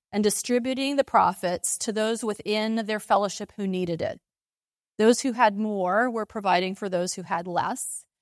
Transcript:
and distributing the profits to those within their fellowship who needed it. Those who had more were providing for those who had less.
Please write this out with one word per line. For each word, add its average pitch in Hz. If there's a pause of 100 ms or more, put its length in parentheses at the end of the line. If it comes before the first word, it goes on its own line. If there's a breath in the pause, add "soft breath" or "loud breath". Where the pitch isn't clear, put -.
(120)
and 208
distributing 254
the 277
profits 180
to -
those 220
within 214
their 214
fellowship 202
who 202
needed 180
it. - (800)
Those 226
who 262
had 220
more 208
were 226
providing 185
for 196
those 180
who 185
had 175
less. 180 (180)